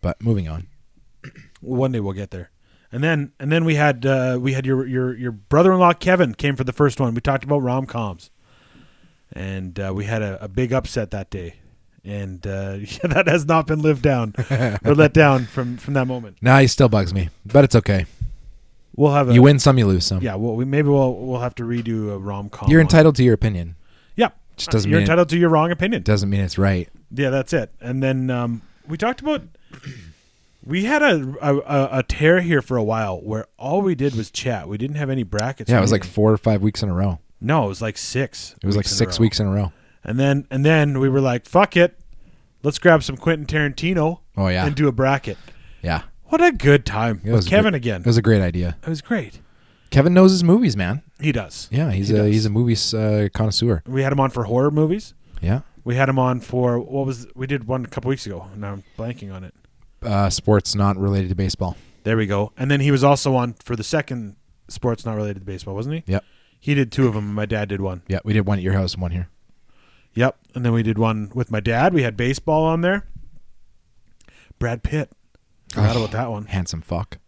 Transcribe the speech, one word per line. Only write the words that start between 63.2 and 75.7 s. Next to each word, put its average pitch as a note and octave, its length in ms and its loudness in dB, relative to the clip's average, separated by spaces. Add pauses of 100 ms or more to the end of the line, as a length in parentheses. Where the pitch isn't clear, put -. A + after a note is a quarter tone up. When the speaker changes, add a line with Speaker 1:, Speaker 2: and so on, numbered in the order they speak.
Speaker 2:
on B2 180 -2
for - 220 -10
the G#2+ 80 -8
second A#2+ 520 -6 (320)
sports - 360 -6
not A2+ 120 -6
related G#2 240 -6
to F#2+ 60 -18
baseball, F#2+ 280 -12
wasn't A#2+ 220 -8
he? D#3 160 -8
Speaker 1:
Yep. G2 120 -2 (360)
Speaker 2:
He C#3+ 160 -2
did C3 160 0
two C3 160 2
of A2 80 0
them, G#2 100 -4
and G#2 100 -6
my G#2 120 -4
dad G#2 220 -4
did G2 120 -6
one. F#2 260 -6
Speaker 1:
Yeah, F#2 160 -2
we G#2+ 100 -2
did G#2 120 2
one G2+ 140 0
at F2+ 40 -6
your F#2+ 100 0
house F#2+ 200 0
and F#2 80 -8
one F2 100 -4
here. F2+ 180 -6 (840)
Speaker 2:
Yep. A#2+ 220 0 (180)
And B2 100 -4
then A#2 80 2
we A#2 80 2
did A2 160 0
one G#2+ 380 0
with B2+ 160 -4
my G#2+ 80 -2
dad. A#2 340 2
We D#3 100 2
had A2 140 -4
baseball C#3 460 0
on E3 180 0
there. F#3+ 240 -2 (1500)
Brad A#2+ 240 -4
Pitt. - 280 -4 (600)